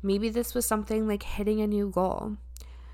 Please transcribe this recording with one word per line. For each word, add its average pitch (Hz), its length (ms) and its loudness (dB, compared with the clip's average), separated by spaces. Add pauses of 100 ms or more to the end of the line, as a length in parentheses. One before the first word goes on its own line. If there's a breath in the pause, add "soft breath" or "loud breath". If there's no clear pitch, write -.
Maybe 202 260 2
this 233 260 0
was 240 120 2
something 220 420 2
like 202 160 0
hitting 208 360 0
a 214 60 2
new 202 240 2
goal, 185 460 0 (580 loud breath)